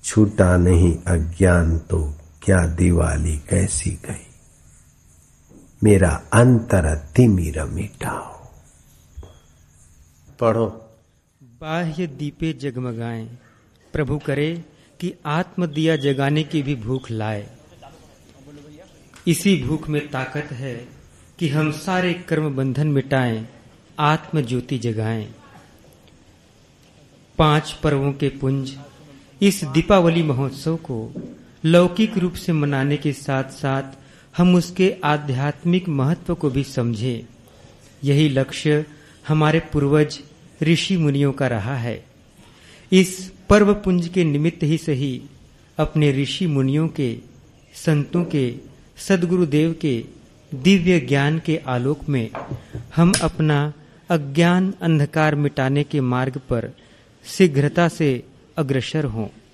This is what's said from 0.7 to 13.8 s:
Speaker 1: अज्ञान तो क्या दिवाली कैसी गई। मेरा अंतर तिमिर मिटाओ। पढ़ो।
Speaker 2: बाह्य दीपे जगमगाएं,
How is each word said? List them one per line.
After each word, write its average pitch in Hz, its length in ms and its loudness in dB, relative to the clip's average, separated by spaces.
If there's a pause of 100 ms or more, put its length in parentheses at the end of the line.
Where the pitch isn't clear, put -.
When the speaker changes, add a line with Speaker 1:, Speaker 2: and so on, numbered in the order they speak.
Speaker 1:
अज्ञान 85 720 2
तो 78 360 -4 (280)
क्या 90 240 4
दिवाली 80 720 0
कैसी - 540 -2
गई। - 360 -12 (1600)
मेरा 95 260 6 (220)
अंतर 110 640 4 (220)
तिमिर 87 480 2
मिटाओ। - 840 -10 (1900)
पढ़ो। 113 420 0 (600)
Speaker 2:
बाह्य 160 640 -6
दीपे 147 460 -8
जगमगाएं, 117 760 -8 (640)